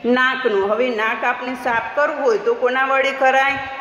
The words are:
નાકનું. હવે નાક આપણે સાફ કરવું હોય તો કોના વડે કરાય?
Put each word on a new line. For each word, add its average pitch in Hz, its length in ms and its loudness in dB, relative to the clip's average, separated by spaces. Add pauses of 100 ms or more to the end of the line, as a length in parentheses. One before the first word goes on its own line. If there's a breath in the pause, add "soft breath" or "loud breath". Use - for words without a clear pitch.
નાકનું. 240 640 2
હવે 233 180 0
નાક 226 360 -2
આપણે 247 300 -2
સાફ 226 420 -4
કરવું 294 280 0
હોય 226 140 2
તો 233 160 0
કોના 254 320 0
વડે 269 260 0
કરાય? 269 460 2 (220)